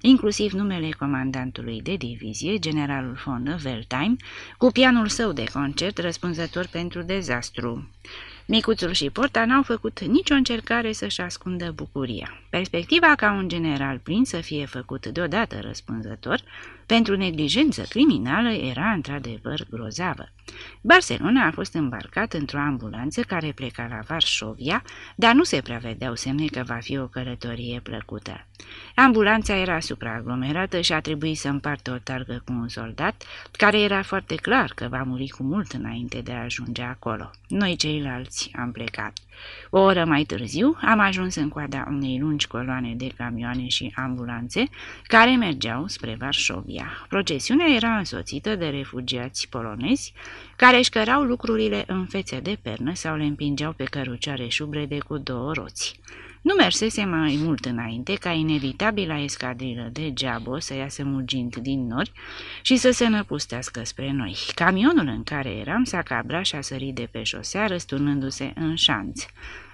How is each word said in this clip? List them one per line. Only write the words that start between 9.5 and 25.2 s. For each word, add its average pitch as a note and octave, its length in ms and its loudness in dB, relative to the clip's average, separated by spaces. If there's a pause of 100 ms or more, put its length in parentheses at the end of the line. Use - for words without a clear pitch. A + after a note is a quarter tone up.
făcut A3+ 380 -4
nicio C4 320 4
încercare A#3 580 2
să-și G3+ 300 -4
ascundă F3 500 -4
bucuria. C#3 800 -6
Perspectiva F#3+ 680 4
ca G#3 160 4
un G3 160 0
general C#3+ 500 0
prins G#3+ 320 0
să F3+ 80 -4
fie D3+ 280 -4
făcut C3 420 -8
deodată F3 540 -2
răspunzător A2 800 -6 (440)
pentru A3+ 320 4
neglijență F3 640 2
criminală G3 680 4
era F3 420 0
într-adevăr C3+ 800 -4
grozavă. A2+ 600 -6 (520)
Barcelona B3+ 640 6
a D#3+ 60 4
fost - 220 -6
îmbarcat D#3 600 -2
într-o C#3+ 260 -2
ambulanță B2+ 640 -2
care D#3 300 -4
pleca A#2+ 380 -8
la A#2 180 -8
Varșovia, D3+ 760 -2 (320)
dar A3+ 180 6